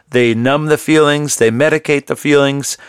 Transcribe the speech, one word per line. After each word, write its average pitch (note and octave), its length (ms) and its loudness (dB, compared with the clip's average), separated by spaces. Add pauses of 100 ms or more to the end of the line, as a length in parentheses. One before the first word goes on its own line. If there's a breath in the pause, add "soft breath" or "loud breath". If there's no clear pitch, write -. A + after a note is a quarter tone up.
(100)
they A#2+ 240 2
numb C3+ 320 -2
the D3+ 100 2
feelings. D3 600 0
They A2+ 140 2
medicate D3 560 -2
the B2+ 100 -6
feelings. C#3 600 0 (120 loud breath)